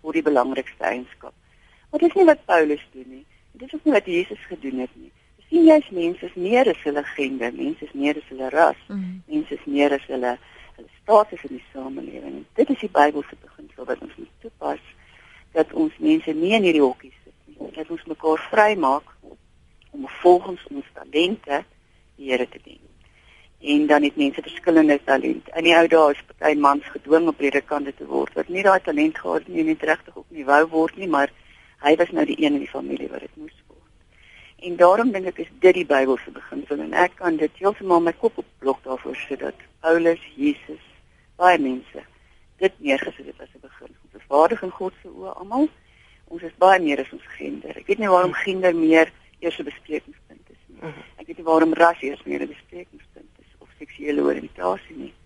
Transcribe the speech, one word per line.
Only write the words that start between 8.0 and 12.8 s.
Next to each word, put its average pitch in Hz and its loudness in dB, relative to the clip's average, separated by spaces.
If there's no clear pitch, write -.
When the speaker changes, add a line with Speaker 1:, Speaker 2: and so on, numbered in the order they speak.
Speaker 1:
as 151 -16
hulle 131 -10
ras, 151 2
Speaker 2:
Mhm. 185 -10
Speaker 1:
mense 151 -6
is - -14
meer 143 2
as 139 -4
hulle, 123 -4
hulle - -20
status 214 2
in 131 -14
die 123 -18
samelewing. 131 -14
En 143 -16
dit 285 2
is 269 -2